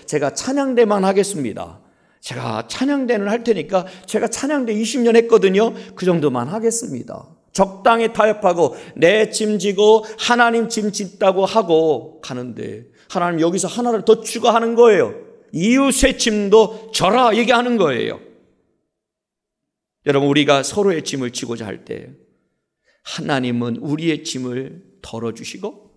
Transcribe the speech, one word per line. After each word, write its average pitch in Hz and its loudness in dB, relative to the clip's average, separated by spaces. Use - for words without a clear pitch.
제가 147 -2
찬양대만 240 0
하겠습니다. 139 -2
제가 120 -8
찬양대는 247 -2
할 233 -4
테니까 185 0
제가 214 -2
찬양대 269 -2
이십 226 -2
년 233 4
했거든요. 214 4
그 180 -4
정도만 139 0
하겠습니다." 220 -6
적당히 226 0
타협하고 202 2
내 214 4
짐 214 -2
지고 208 4
하나님 233 2
짐 208 -2
짓다고 190 0
하고 160 0
가는데 117 -12
하나님 175 -2
여기서 175 0
하나를 226 -2
더 220 4
추가하는 226 0
거예요. 196 6
"이웃의 262 2
짐도 208 2
져라." 220 2
얘기하는 240 0
거예요. 117 -2
여러분, 143 2
우리가 143 2
서로의 190 -2
짐을 127 -6
지고자 117 -10
할 69 -12
때 - -14
하나님은 123 -4
우리의 156 -4
짐을 131 -10
덜어주시고 117 -12